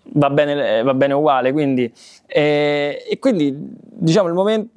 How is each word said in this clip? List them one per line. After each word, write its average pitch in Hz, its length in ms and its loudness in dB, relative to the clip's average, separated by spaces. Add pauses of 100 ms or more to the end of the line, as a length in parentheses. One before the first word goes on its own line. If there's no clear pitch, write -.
(140)
va 143 160 2
bene, 143 520 0
va 135 120 0
bene 139 200 0
uguale, 139 380 2
quindi, 135 420 -2 (320)
e, 147 840 0
e - 100 -4
quindi, 156 340 0 (440)
diciamo, 175 300 2
il 170 80 -2
momen-, 214 420 0